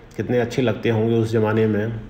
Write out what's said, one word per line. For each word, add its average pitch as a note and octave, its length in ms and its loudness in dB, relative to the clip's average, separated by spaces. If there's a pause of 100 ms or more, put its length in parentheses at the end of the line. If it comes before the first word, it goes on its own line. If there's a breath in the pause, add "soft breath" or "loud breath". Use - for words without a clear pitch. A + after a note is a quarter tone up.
(160)
कितने B2 220 0
अच्छे A#2 240 0
लगते A#2 260 0
होंगे A2+ 260 2
उस A2+ 180 2
ज़माने A2 340 2
में। G#2+ 440 -2